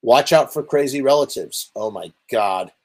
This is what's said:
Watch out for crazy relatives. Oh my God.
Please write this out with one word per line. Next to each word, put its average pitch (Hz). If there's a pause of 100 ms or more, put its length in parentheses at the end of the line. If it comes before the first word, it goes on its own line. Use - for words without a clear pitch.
Watch 131
out 151
for 151
crazy 143
relatives. 135
Oh 107
my 85 (180)
God. 95 (100)